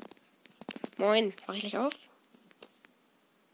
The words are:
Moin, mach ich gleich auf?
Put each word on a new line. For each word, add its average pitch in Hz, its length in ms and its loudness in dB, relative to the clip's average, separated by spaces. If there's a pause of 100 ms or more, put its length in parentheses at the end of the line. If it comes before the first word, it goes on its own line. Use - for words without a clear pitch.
(960)
Moin, 208 360 4 (140)
mach 190 80 -6
ich 202 60 -4
gleich 208 180 -4
auf? 277 140 0 (1600)